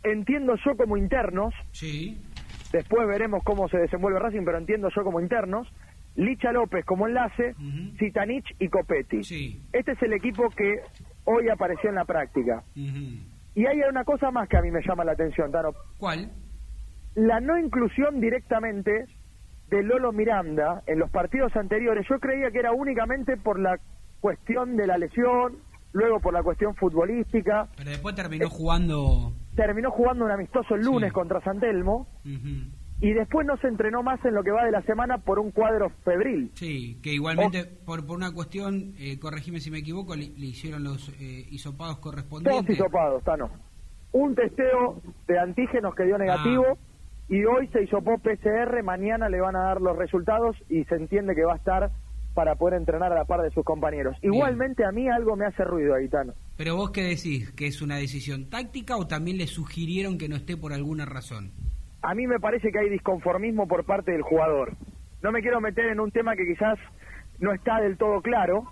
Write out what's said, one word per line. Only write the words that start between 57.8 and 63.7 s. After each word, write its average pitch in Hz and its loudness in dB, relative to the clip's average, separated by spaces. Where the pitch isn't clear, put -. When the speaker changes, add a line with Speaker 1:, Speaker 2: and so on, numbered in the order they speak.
Speaker 2:
una 143 -4
decisión 135 -6
táctica 247 -6
o 190 -2
también 165 -2
le 170 -2
sugirieron 165 -4
que 151 -6
no 151 -4
esté 156 -6
por 151 -8
alguna 147 -4
razón? 117 -10
Speaker 1:
A 170 -2
mí 247 -2
me 240 2
parece 214 0
que 202 0
hay 208 2
disconformismo 196 0
por 170 2